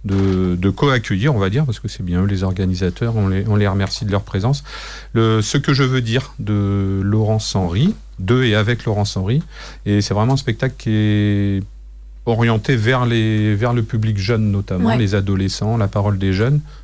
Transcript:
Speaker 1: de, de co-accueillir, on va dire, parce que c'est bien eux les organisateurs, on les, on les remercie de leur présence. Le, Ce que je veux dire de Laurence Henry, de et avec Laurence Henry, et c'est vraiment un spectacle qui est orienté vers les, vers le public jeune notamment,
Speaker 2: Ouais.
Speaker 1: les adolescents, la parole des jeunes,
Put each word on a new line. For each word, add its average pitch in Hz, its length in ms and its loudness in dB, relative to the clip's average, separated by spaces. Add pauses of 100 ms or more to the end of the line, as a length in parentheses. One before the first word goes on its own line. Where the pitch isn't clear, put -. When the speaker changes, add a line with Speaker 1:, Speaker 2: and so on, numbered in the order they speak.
Speaker 1:
de, 95 500 0
de 92 140 0
co-accueillir, 123 680 0
on 101 40 0
va 95 100 0
dire, 139 160 0
parce 117 140 -4
que - 80 -10
c'est - 160 -8
bien 90 180 0
eux 98 40 2
les 98 180 -2
organisateurs, 92 760 -2
on 101 100 2
les, 95 200 0
on 104 100 2
les 104 100 2
remercie 98 380 -2
de 98 60 -2
leur 98 120 0
présence. 123 400 -2 (500)
Le, 113 280 2
Ce 143 160 -2
que 139 160 2
je 135 100 4
veux 131 180 2
dire 113 380 -2
de 98 640 0
Laurence 107 520 0
Henry, 101 400 2 (240)
de 120 240 2
et 107 120 2
avec 107 300 0
Laurence 104 320 -2
Henry, 110 240 0 (440)
et 104 160 2
c'est 98 120 -2
vraiment 110 200 2
un 135 40 2
spectacle 123 400 -2
qui 113 140 -4
est 104 720 2 (640)
orienté 117 500 2
vers 123 300 2
les, 110 500 2
vers 117 180 0
le 120 80 2
public 110 360 0
jeune 107 340 2
notamment, 95 380 0
Speaker 2:
Ouais. 170 80 4
Speaker 1:
les 104 180 2
adolescents, 98 640 0
la 101 100 2
parole 101 320 0
des 95 120 2
jeunes, 127 300 2 (220)